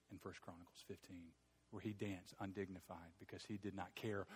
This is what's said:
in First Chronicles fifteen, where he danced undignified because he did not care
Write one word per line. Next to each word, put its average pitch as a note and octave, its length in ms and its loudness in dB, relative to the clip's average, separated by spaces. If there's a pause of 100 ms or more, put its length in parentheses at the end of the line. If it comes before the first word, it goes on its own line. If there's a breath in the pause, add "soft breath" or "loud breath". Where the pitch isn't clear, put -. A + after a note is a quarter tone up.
(120)
in G2 80 -6
First F#2 220 -4
Chronicles E2+ 460 -10
fifteen, F2+ 440 -6 (400)
where F2 100 0
he A2 100 6
danced G2+ 480 2
undignified F#2 800 0
because - 240 -6
he G#2+ 140 0
did G2 180 2
not F#2 200 0
care G2+ 400 4